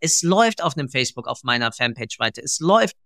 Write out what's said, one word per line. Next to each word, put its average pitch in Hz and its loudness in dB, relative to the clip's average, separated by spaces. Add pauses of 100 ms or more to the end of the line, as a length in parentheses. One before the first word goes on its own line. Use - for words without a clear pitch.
Es 160 0
läuft 202 2
auf 151 -2
einem 139 -4
Facebook, 127 -4
auf 123 -8
meiner 120 0
Fanpage 120 -4
weiter. 117 -4
Es - -4
läuft 196 2 (100)